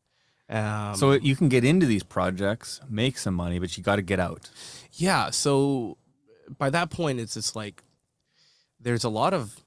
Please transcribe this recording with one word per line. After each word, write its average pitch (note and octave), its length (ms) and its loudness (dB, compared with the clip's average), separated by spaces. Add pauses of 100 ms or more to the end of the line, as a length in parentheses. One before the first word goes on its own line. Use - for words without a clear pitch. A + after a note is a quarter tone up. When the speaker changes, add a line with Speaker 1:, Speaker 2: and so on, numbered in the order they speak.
(500)
Speaker 1:
Um, G#2+ 460 -4
Speaker 2:
So C3+ 180 4
you C3+ 220 4
can D3+ 140 4
get B2 140 4
into E3 240 6
these G#2 160 2
projects, F#2+ 840 -2
make A#2 280 -2
some G2 160 -4
money, F2 240 -2
but F2 200 -4
you F#2 60 -12
gotta G2+ 200 2
get F#2 160 0
out. E2+ 300 -4 (440)
Speaker 1:
Yeah. D#3+ 380 0
So C#3 680 0 (600)
by C#3 120 0
that E3+ 220 0
point, C#3+ 280 -2
it's A2+ 160 -8
just - 200 -6
like, G#2+ 260 -12 (1000)
there's A#2+ 240 0
a A#2+ 60 0
lot B2 240 2
of A#2+ 220 -4 (120)